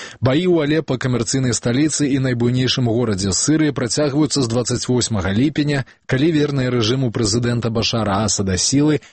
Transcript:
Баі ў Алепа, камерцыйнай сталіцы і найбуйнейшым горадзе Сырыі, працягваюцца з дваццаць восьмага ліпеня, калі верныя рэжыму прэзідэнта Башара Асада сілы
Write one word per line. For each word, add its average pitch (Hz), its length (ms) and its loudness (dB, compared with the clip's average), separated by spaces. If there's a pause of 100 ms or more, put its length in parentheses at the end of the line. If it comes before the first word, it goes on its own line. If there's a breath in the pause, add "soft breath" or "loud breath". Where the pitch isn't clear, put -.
(200 loud breath)
Баі 135 240 2
ў 170 200 2
Алепа, 147 320 0
камерцыйнай 123 600 -2
сталіцы 139 520 0
і 135 120 0
найбуйнейшым 123 680 0
горадзе 107 440 0
Сырыі, 151 440 0
працягваюцца 143 640 0
з 120 80 0
дваццаць 120 400 -2
восьмага 110 440 0
ліпеня, 143 520 0 (200 loud breath)
калі 147 280 2
верныя 143 400 0
рэжыму 123 400 0
прэзідэнта 117 560 0
Башара 110 560 0
Асада 95 320 -2
сілы 143 440 2 (120)